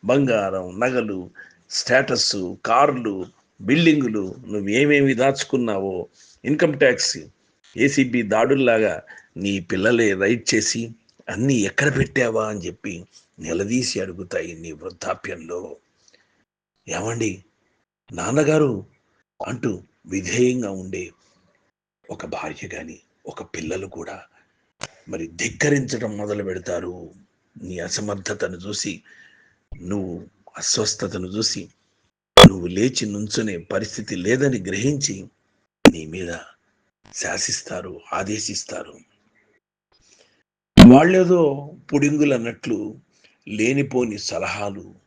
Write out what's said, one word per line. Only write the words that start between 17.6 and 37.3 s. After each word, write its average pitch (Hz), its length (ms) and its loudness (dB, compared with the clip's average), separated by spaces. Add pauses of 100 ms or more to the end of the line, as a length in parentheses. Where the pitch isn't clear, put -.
నాన్నగారు?" 135 720 2 (640)
అంటూ 110 340 -4 (240)
విధేయంగా 110 680 0
ఉండే 95 400 -8 (1000)
ఒక - 160 -12
భార్య 76 500 -10
గాని, 82 240 -16 (260)
ఒక - 180 -14
పిల్లలు 92 440 -10
కూడా - 360 -14 (840)
మరి 82 180 -8
ధిక్కరించడం 113 920 -2
మొదలు 104 260 -4
పెడతారు. 90 680 -8 (520)
నీ 90 160 -10
అసమర్థతను 98 760 -6
చూసి, 92 440 -8 (800)
నువ్వు 90 460 -8 (300)
అస్వస్థతను 101 680 -4
చూసి, 101 420 -4 (800)
నువ్వు 90 180 2
లేచి 110 380 0
నుంచునే 104 520 -4
పరిస్థితి - 580 -6
లేదని 120 440 2
గ్రహించి, 98 720 -2 (600)
నీ 80 140 -10
మీద 85 320 -8 (760)
శాసిస్తారు, - 880 -6 (120)